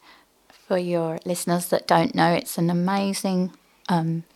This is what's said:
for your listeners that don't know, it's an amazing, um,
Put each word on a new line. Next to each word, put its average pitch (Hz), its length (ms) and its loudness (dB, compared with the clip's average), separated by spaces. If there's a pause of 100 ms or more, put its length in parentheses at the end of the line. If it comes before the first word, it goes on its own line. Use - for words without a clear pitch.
(680)
for 190 120 0
your 170 440 -2
listeners 175 440 -2
that - 200 0
don't 170 280 4
know, 170 180 4
it's - 240 -4
an 165 140 2
amazing, 190 800 0 (380)
um, 165 340 0 (120)